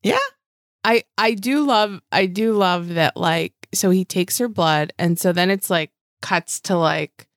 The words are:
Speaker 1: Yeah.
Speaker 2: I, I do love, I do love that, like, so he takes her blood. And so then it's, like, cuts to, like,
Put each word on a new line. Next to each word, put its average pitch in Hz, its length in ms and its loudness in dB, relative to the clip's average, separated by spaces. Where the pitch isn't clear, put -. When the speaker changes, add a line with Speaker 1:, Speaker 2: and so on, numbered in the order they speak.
Speaker 1:
Yeah. 240 140 2
Speaker 2:
I, 226 200 2
I 226 160 2
do 247 300 -2
love, 214 380 0
I 190 160 2
do 214 260 0
love 180 360 0
that, 165 280 0
like, 165 360 -2
so - 160 0
he 185 160 4
takes - 320 -2
her 247 120 -2
blood. 156 500 0
And 170 200 0
so 185 140 2
then 180 160 2
it's, 196 200 -2
like, 165 220 0
cuts - 400 -4
to, 185 160 -2
like, 156 460 -2